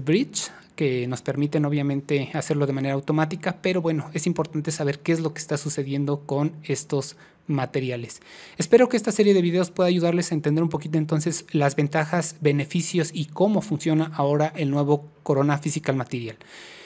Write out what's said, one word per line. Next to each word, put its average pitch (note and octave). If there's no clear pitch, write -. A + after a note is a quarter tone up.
bridge E3+
que B2+
nos B2+
permiten D3
obviamente C#3+
hacerlo D3
de C#3
manera C3+
automática, D#3
pero F#3
bueno, D#3+
es E3
importante D#3+
saber D3
qué -
es E3
lo D#3
que -
está -
sucediendo C#3+
con D3
estos -
materiales. B2+
Espero A#3
que B3
esta G#3
serie G3+
de F#3
videos F3
pueda F3+
ayudarles E3+
a E3
entender D3+
un E3
poquito D#3
entonces D#3
las C#3+
ventajas, D#3
beneficios D3+
y D3
cómo F#3
funciona D#3
ahora D3
el C#3+
nuevo C#3+
Corona C#3+
Physical D3
Material. A#2+